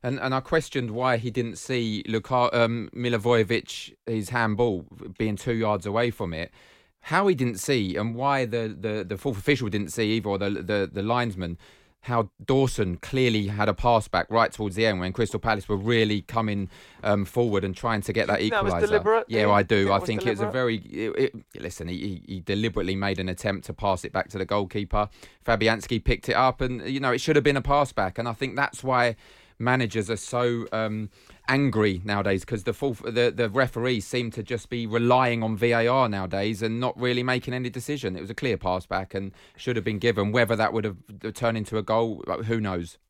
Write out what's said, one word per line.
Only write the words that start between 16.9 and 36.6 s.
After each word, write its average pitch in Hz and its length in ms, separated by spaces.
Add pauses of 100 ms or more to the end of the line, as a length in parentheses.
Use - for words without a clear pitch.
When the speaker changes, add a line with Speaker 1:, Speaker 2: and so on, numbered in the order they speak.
Speaker 1:
um, 101 220
forward 104 400
and 95 100
trying 113 260
to 107 120
get 110 140
that 101 120 (100)
Speaker 2:
That 214 140
was 196 100
Speaker 1:
equaliser. 175 80
Speaker 2:
deliberate, 214 460
Speaker 1:
Yeah, 110 140
Speaker 2:
Ian? 104 80
Speaker 1:
I 101 140
do. 98 220
Speaker 2:
That 98 60
Speaker 1:
I 98 80
Speaker 2:
was - 80
Speaker 1:
think 107 180
it 123 40
was 101 100
a 101 40
Speaker 2:
deliberate? 107 100
Speaker 1:
very, 123 240
it, 107 560 (220)
it, - 60
listen, 85 280
he, 90 80
he, 92 380
he 92 40
deliberately 98 560
made 98 240
an 92 80
attempt 95 380
to - 80
pass 98 320
it - 80
back - 160
to - 80
the 95 80
goalkeeper. 104 640 (360)
Fabianski 110 560
picked - 280
it - 60
up 127 260
and, 123 280
you 135 100
know, 131 120
it 151 80
should 156 160
have 143 80
been 143 140
a 127 40
pass 139 300
back. 92 260
And 117 100
I 117 60
think 127 220
that's - 280
why 123 340 (420)
managers 113 500
are 110 80
so, 120 540
um, 107 380 (400)
angry 110 540
nowadays, 101 420
'cause 104 180
the 117 100
full, 135 200
the, 120 420
the 117 140
referees 123 560
seem 123 240
to 107 140
just 113 260
be 120 160
relying 120 560
on 110 140
V 117 160
A 117 160
R 127 220
nowadays 98 520